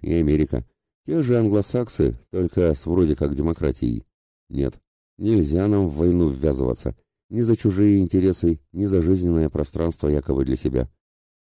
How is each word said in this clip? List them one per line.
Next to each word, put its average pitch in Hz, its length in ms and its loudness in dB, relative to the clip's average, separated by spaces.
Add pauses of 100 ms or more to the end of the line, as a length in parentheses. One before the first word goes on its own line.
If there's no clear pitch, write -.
и - 120 -4
Америка. 76 520 0 (400)
Те 156 160 -2
же 123 160 0
англосаксы, 104 840 0 (120)
только 87 420 0
с - 120 -8
вроде 82 300 2
как 71 200 -2
демократией. 67 680 -4 (440)
Нет, 67 300 -4 (380)
нельзя 98 500 0
нам 101 200 2
в 73 80 -6
войну 85 340 2
ввязываться. 65 680 -2 (320)
Ни 107 120 -6
за 117 140 2
чужие 101 440 2
интересы, 90 600 0 (140)
ни 95 120 -4
за 95 160 2
жизненное 85 460 2
пространство 78 600 -4
якобы 71 340 0
для 64 120 -2
себя. 64 340 -4 (640)